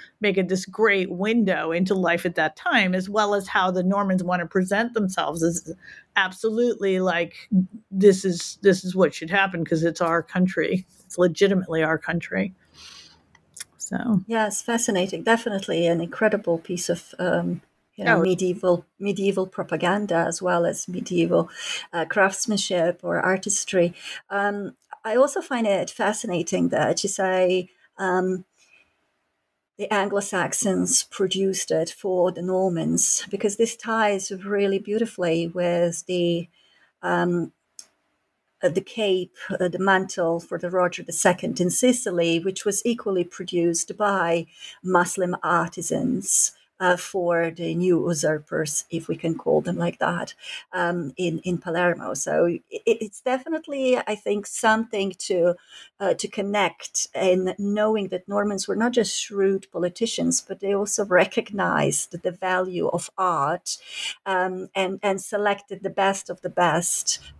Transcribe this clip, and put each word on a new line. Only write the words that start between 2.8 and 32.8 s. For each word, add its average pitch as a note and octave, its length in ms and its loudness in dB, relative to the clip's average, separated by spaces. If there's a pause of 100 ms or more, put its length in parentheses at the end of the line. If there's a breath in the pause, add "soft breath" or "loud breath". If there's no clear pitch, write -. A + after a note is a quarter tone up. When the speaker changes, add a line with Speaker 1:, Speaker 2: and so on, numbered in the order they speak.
Speaker 1:
as F#3+ 160 -2
well G#3 240 2
as F#3+ 120 0
how F#3+ 240 2
the F#3 120 2
Normans F#3+ 420 2
want F3 160 0
to E3+ 60 -4
present G3 480 0
themselves E3+ 480 -2
as E3+ 320 -2 (420 loud breath)
absolutely, G3+ 840 0
like, F3 500 -2 (400)
this F#3+ 340 6
is, E3+ 380 -2
this F#3+ 200 6
is F#3 140 -6
what E3+ 160 4
should D#3+ 160 -10
happen F#3+ 340 0
'cause D#3+ 220 0
it's E3 160 0
our E3 220 2
country. F#3 640 0 (180)
It's - 140 -8
legitimately F3+ 640 2
our D#3+ 160 2
country. F3+ 560 -4 (1200 loud breath)
So. - 500 -2
Speaker 2:
Yes, A3 360 -2
fascinating. F#3+ 600 -2
Definitely G3 640 0
an E3 140 2
incredible G3 580 0
piece F3 300 -6
of, F3 320 -6
um, F3 400 0 (340)
you G3+ 100 -10
know, A3 140 4
Speaker 1:
Oh. E3+ 40 4
Speaker 2:
medieval, F3+ 600 2 (140)
medieval G3 480 0
propaganda F3+ 800 -2
as F3 160 -4
well F3 240 2
as - 220 -4
medieval, E3+ 600 0 (440 loud breath)
uh, - 120 -2
craftsmanship F#3+ 1000 0
or E3+ 160 -2
artistry. F#3 720 0 (340 loud breath)
Um, G3+ 460 -2 (300)
I A3 100 -2
also C#4 260 4
find A#3 280 -2
it F3+ 200 2
fascinating F#3 840 0
that D3+ 340 0
you G3 40 -2
say, F#3 640 2 (260 soft breath)
um, F#3 480 0 (1300 soft breath)
the G3+ 100 -6
Anglo-Saxons F#3+ 1160 0
produced F#3+ 680 -2
it D#3+ 200 0
for F#3 420 0
the F3+ 100 -8
Normans, F3+ 880 0